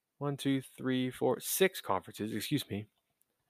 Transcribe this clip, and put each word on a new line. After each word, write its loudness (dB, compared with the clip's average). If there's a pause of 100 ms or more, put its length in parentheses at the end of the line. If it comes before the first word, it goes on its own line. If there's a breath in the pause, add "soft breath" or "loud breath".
(180)
one, -2
two, 2 (140)
three, 0
four, 2
six 2
conferences, -2
excuse -2
me, -4 (640)